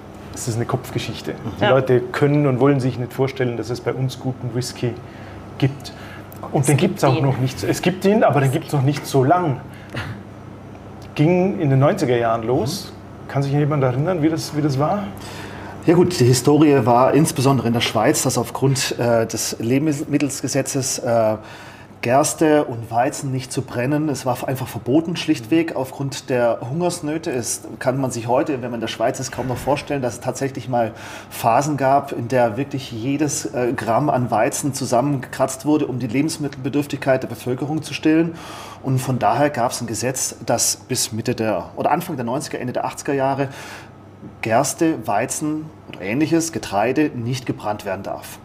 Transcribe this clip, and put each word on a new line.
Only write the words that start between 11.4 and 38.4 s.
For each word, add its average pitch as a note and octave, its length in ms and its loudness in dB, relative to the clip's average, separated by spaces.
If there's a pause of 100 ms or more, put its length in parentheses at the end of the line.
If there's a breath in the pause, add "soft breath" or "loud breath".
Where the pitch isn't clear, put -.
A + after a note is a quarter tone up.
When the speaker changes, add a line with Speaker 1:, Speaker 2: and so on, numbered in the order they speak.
Speaker 1:
in D#3 80 2
den C3+ 120 6
neunziger C#3 360 4
Jahren A#2 280 2
los. D3+ 480 -2 (340)
Speaker 4:
Mhm. - 20 -14
Speaker 1:
Kann C#3 140 0
sich C#3 100 -2
jemand D3 300 2
erinnern, D3 400 2
wie D#3+ 80 4
das, D#3+ 260 -4
wie D3+ 60 0
das C#3+ 160 2
war? F3 240 0 (840 loud breath)
Speaker 4:
Ja E3+ 100 6
gut, E3+ 260 6
die B2+ 40 6
Historie C#3 600 6
war A#2 260 8
insbesondere C3+ 540 4
in A#2 80 2
der A#2+ 60 2
Schweiz, A#2+ 420 2
dass C3 160 0
aufgrund, C3 600 0
äh, A#2 280 4
des - 320 -4
Lebensmittelsgesetzes, C#3 1400 0
äh, A2+ 360 2 (640 loud breath)
Gerste D3 640 4
und A#2 260 -8
Weizen C3 400 0
nicht B2+ 220 -6
zu - 80 -4
brennen. C#3+ 480 -2
Es B2+ 160 -4
war B2 240 -2
einfach B2+ 180 -4
verboten, D#3+ 500 0
schlichtweg E3 600 0
aufgrund C3+ 540 -6
der A#2+ 280 2 (120)
Hungersnöte. E3 600 -2
Es B2 320 -4 (160)
kann C3+ 220 0
man C3 100 0
sich A2+ 160 -6
heute, C3 360 0
wenn B2 80 -6
man A#2+ 40 -6
in A#2 60 -6
der - 80 -2
Schweiz C3 320 -2
ist, B2+ 120 -8
kaum B2 160 -4
noch C3 100 -2
vorstellen, C#3+ 420 -2
dass B2 140 -2
es - 60 -14
tatsächlich C3 500 -4
mal A#2 220 0 (360 loud breath)
Phasen C#3+ 480 2
gab, C#3 360 2
in A#2+ 160 -6
der A#2+ 280 4
wirklich C3+ 340 -6
jedes, C#3 540 -2
äh, B2 320 -2
Gramm A#2 320 2
an B2 220 0
Weizen B2+ 420 0
zusammengekratzt C3 960 0
wurde, D3+ 200 2
um B2+ 120 -4
die B2 80 -4
Lebensmittelbedürftigkeit C#3 1160 -2
der A2+ 60 -4
Bevölkerung C3 540 -4
zu - 100 -12
stillen. E3 420 2 (480 loud breath)